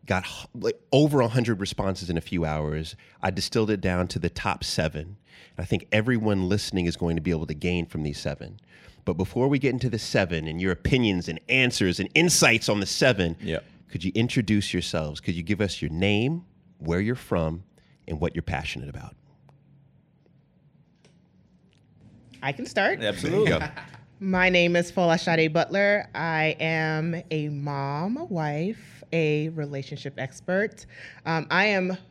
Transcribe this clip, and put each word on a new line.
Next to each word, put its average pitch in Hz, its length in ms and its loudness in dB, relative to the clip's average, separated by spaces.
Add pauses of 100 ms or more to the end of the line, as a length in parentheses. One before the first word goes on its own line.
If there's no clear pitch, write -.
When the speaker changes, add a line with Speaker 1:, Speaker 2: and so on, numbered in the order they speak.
Speaker 1:
Got 92 200 0
h-, - 280 -12
like, 113 260 -2 (120)
over 147 300 6
a 117 60 4
hundred 113 320 2
responses 95 520 -4
in 82 60 2
a 80 40 0
few 85 240 -2
hours. 76 500 -4 (280)
I 95 80 2
distilled 107 400 0
it 98 100 0
down 90 280 2
to 85 100 -4
the 82 100 0
top - 340 -4
seven. 80 540 -4 (400)
And 90 60 -6
I - 20 -6
think - 260 -2
everyone 107 560 2
listening 95 380 0
is 85 100 0
going 85 220 0
to 80 40 -2
be 85 100 -2
able 80 160 -2
to 80 60 -6
gain 87 320 -2
from 78 180 -6
these 73 160 -4
seven. - 400 -10 (460)
But 92 100 0
before 120 340 0
we 143 100 2
get 123 140 2
into 123 160 -2
the 107 100 -4
seven 85 480 0
and 80 140 -4
your 92 100 2
opinions 98 560 2
and 82 120 -6 (100)
answers 120 500 2
and 95 160 -2
insights 147 540 4
on 104 100 2
the 98 60 0
seven, 95 560 2
Speaker 2:
Yeah. 80 180 -4 (300)
Speaker 1:
could 82 140 -8
you 92 120 -2
introduce 110 580 0
yourselves? 78 460 -4
Could - 160 -4
you 85 80 -6
give 87 180 -2
us 98 200 -2
your 78 100 -4
name, 104 540 0 (340)
where 85 220 -2
you're 113 140 -2
from, 82 480 -4 (440)
and 78 140 -6
what 82 140 -2
you're 85 60 -4
passionate 69 480 -6
about? - 260 -14 (3250)
Speaker 3:
I 135 100 -2
can 185 140 -6
start. 208 360 0
Speaker 2:
Absolutely. 151 500 2
Speaker 1:
There 80 80 4
you 73 80 -4
go. - 40 -10 (500)
Speaker 3:
My 185 280 4
name 175 260 4
is 175 160 2
Folashade 165 600 4
Butler. 202 600 2
I 156 460 0
am 160 600 -2 (100)
a 151 180 -2
mom, 147 680 -4
a 330 80 -8
wife, 165 760 -4 (100)
a 156 360 2
relationship 143 680 -8
expert. 190 680 -4 (400)
Um, 160 240 -2
I 180 160 4
am 185 320 0 (140)